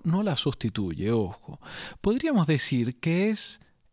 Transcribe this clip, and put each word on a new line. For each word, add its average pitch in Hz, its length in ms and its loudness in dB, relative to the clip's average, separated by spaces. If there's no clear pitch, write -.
no 185 200 2
la 180 140 0
sustituye, 104 720 -2
ojo. 110 500 -2
Podríamos 226 460 2
decir 127 520 0
que 180 300 2
es - 320 -6